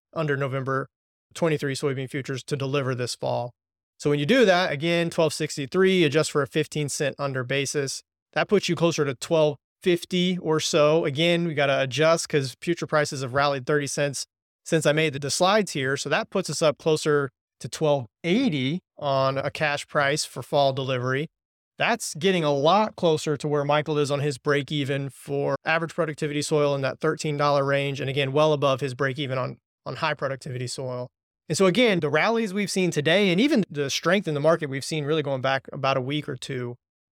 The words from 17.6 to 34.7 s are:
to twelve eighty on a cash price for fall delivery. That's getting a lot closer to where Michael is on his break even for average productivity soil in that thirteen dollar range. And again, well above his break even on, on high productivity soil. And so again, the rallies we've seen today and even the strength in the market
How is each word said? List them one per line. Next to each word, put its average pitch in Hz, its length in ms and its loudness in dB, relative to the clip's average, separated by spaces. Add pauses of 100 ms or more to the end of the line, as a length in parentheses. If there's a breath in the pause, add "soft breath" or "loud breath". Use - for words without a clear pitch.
to 131 80 -12
twelve 143 380 -2 (180)
eighty 170 560 0 (160)
on 135 400 0
a 139 140 -4
cash 147 360 -2
price 147 380 0
for - 180 -12
fall 143 300 2
delivery. 131 560 -4 (500)
That's 208 360 -2
getting 175 300 0
a 147 80 2
lot 175 420 2
closer 156 420 0
to 151 120 -4
where 147 160 0
Michael 147 340 2
is 143 140 0
on 143 80 -2
his 139 180 -2
break 143 320 0
even 139 400 -4
for 143 540 -4
average 160 300 -2
productivity 151 480 -4
soil 147 340 2
in 139 60 -4
that - 180 -4
thirteen 156 360 -2
dollar 143 280 2
range. 139 360 0
And 135 80 -4
again, 135 220 0
well 151 220 4
above 135 280 2
his 131 140 -4
break 135 240 -2
even 131 180 -4
on, 127 200 -6 (280)
on 139 120 -10
high 151 180 -2
productivity 131 540 -8
soil. 123 400 -8 (400)
And 160 100 -2
so 196 80 6
again, 202 320 4
the 151 120 0
rallies 196 440 0
we've 202 160 -2
seen 180 220 0
today 175 400 2
and 175 80 2
even 269 280 4
the 143 220 -4
strength 185 380 0
in 156 60 0
the 147 60 -2
market 156 300 2